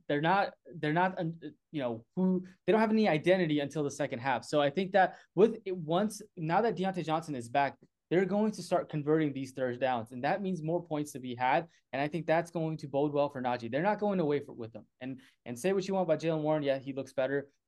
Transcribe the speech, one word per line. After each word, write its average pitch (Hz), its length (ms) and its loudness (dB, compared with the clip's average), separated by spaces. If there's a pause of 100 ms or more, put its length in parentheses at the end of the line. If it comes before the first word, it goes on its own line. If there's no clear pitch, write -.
they're 147 140 0
not, 185 300 4 (260)
they're 151 160 -2
not, 185 260 2
um, 165 140 -4 (100)
uh, 151 40 -10 (240)
you 151 100 -4
know, 117 220 -4 (140)
who, 185 260 2 (240)
they 180 40 4
don't 214 100 6
have 220 100 2
any 214 180 4
identity 156 520 4
until 147 220 -4
the 143 60 -2
second 135 300 -4
half. 120 240 0
So 151 180 0
I 143 80 4
think 190 220 -4
that 185 240 6 (180)
with 226 320 4
it, 185 100 -4
once, 180 460 -2 (160)
now 170 240 2
that 220 160 0
Deontay 185 280 -2
Johnson 156 300 -2
is 117 140 -8
back, 135 280 2 (340)
they're 180 140 4
going 214 260 0
to 180 120 -10
start - 260 0
converting 151 440 2
these 131 180 -8
third 123 280 -4
downs, 123 320 0
and 127 120 -10
that 185 180 0
means 185 220 -4
more 170 200 0
points 151 280 -4
to 131 80 -10
be 123 160 -8
had. 139 320 2 (260)
And 135 80 -2
I 147 60 0
think 165 180 -4
that's 165 260 2
going 160 260 -2
to 147 100 -10
bode 143 260 0
well 143 160 2
for 135 120 -8
Najee. 120 300 -2
They're 143 120 0
not 208 160 0
going 202 200 0
away 147 200 2
for, 143 140 -14
with 113 200 -12
them. 107 120 -16 (160)
And, 131 180 -10 (260)
and 120 120 -8
say 185 160 0
what 190 140 -2
you 190 60 -2
want 185 140 0
about 156 120 2
Jaylen 160 220 0
Warren, 151 220 2
yeah, 135 160 0
he 135 120 -10
looks 135 220 -8
better, 139 360 0 (180)